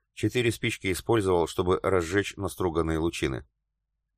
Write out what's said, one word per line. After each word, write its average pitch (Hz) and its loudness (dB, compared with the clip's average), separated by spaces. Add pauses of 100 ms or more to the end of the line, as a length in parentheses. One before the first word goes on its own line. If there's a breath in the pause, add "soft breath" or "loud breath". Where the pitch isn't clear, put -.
(120)
Четыре 117 0
спички 107 -2
использовал, 92 2
чтобы 90 0
разжечь 95 0
наструганные 85 0
лучины. 76 -2 (720)